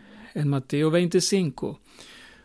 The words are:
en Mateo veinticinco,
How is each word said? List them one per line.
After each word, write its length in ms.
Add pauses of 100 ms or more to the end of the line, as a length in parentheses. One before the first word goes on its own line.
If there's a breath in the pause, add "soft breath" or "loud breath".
(340 loud breath)
en 140
Mateo 420
veinticinco, 920 (640 loud breath)